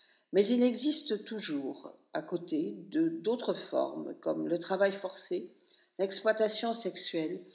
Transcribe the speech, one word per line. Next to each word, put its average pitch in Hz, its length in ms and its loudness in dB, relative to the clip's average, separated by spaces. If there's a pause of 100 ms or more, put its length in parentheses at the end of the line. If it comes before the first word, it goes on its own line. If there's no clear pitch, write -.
(320)
mais 202 140 6
il 240 160 4
existe 240 600 2
toujours 151 720 0 (180)
à 156 100 -4
côté 170 500 -2 (160)
de, 165 200 2
d'autres 214 460 -2
formes 139 680 -4
comme 156 280 -2
le 170 100 0
travail 190 340 2
forcé, - 640 -6 (440)
l'exploitation 220 760 2
sexuelle, 175 680 -2 (100)